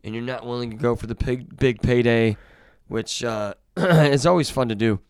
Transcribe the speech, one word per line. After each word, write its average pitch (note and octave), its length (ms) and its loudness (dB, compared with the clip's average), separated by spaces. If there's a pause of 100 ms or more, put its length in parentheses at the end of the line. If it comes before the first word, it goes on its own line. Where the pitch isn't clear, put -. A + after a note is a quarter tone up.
and G#2+ 120 -10
you're A#2 80 -8
not B2 220 -10
willing A#2+ 240 -8
to A2 80 -12
go A#2+ 180 0
for A2 120 -10
the A2+ 80 -6
big, B2+ 420 -6
big B2 240 2
payday, A#2 560 4 (500)
which, - 340 -6
uh, G#2+ 320 -6 (120)
<clears throat> - 100 -20
is D3+ 500 4
always F3 240 2
fun B2+ 200 -2
to A2 60 -2
do G#2+ 340 0